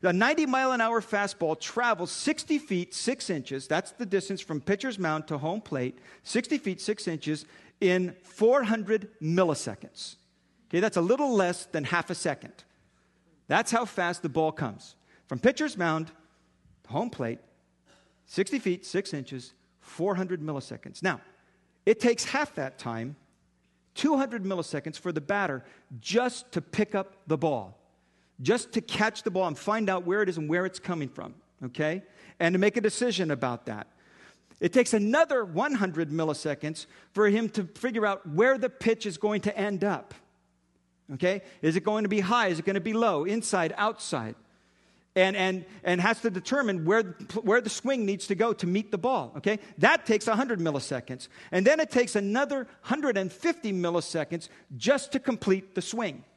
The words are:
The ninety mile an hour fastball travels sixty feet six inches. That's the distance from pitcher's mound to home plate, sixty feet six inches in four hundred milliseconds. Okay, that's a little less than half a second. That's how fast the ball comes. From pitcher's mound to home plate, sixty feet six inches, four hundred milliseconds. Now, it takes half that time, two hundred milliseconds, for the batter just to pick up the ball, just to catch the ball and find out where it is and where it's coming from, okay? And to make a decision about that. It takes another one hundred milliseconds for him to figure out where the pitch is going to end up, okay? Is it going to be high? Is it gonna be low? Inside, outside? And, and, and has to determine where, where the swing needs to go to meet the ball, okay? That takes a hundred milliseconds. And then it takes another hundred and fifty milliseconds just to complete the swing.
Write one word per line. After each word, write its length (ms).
The 120
ninety 320
mile 280
an 80
hour 200
fastball 600
travels 500
sixty 480
feet 340
six 380
inches. 380
That's 240
the 140
distance 340
from 200
pitcher's 380
mound 300
to 100
home 220
plate, 400
sixty 340
feet 220
six 260
inches 400
in 440
four 400
hundred 440
milliseconds. 920
Okay, 120
that's 160
a 40
little 320
less 340
than 180
half 260
a 60
second. 480
That's 240
how 140
fast 380
the 60
ball 220
comes. 460
From 120
pitcher's 380
mound 340
to 80
home 180
plate, 300
sixty 320
feet 260
six 300
inches, 380
four 360
hundred 260
milliseconds. 640
Now, 160
it 140
takes 240
half 320
that 240
time, 340
two 220
hundred 260
milliseconds, 560
for 140
the 80
batter 440
just 500
to 100
pick 360
up 180
the 100
ball, 400
just 300
to 80
catch 420
the 80
ball 160
and 100
find 320
out 160
where 160
it 80
is 80
and 120
where 180
it's 140
coming 280
from, 280
okay? 380
And 140
to 40
make 180
a 40
decision 500
about 360
that. 200
It 140
takes 220
another 500
one 300
hundred 360
milliseconds 760
for 160
him 220
to 120
figure 280
out 240
where 300
the 100
pitch 380
is 100
going 260
to 140
end 280
up, 280
okay? 300
Is 140
it 80
going 180
to 60
be 100
high? 300
Is 100
it 60
gonna 160
be 140
low? 320
Inside, 500
outside? 580
And, 200
and, 280
and 180
has 200
to 100
determine 540
where, 180
where 180
the 80
swing 380
needs 220
to 80
go 160
to 120
meet 280
the 40
ball, 420
okay? 200
That 280
takes 220
a 80
hundred 240
milliseconds. 640
And 160
then 140
it 100
takes 240
another 540
hundred 340
and 140
fifty 420
milliseconds 760
just 340
to 80
complete 560
the 80
swing. 400